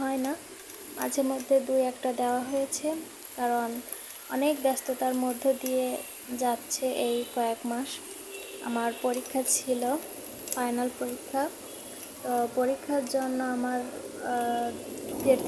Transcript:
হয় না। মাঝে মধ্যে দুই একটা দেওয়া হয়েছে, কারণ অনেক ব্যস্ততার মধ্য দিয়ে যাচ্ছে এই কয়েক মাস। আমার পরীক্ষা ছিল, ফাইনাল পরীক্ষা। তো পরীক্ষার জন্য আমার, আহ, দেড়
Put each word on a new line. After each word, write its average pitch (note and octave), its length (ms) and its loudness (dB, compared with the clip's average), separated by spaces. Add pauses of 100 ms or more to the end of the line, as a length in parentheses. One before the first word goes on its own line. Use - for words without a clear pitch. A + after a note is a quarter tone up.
হয় C4+ 240 0
না। C4+ 60 0 (640)
মাঝে B3+ 240 0 (100)
মধ্যে C4 280 4
দুই C4 220 4 (100)
একটা B3+ 220 -2
দেওয়া B3 360 2
হয়েছে, C#4 380 0 (500)
কারণ A#3+ 300 2 (600)
অনেক C#4 240 4 (100)
ব্যস্ততার B3+ 520 2
মধ্য B3+ 280 2 (200)
দিয়ে B3+ 240 2 (540)
যাচ্ছে B3 440 0 (220)
এই A#3+ 100 2 (180)
কয়েক A3+ 240 0 (120)
মাস। B3+ 180 -2 (800)
আমার A#3 220 2 (120)
পরীক্ষা B3+ 400 0 (140)
ছিল, B3 280 0 (720)
ফাইনাল B3 340 0 (100)
পরীক্ষা। B3 420 -2 (840)
তো B3+ 80 -2 (240)
পরীক্ষার C4+ 500 2
জন্য C4 380 0
আমার, B3 380 0
আহ, A#3+ 880 -2 (540)
দেড় C4 240 8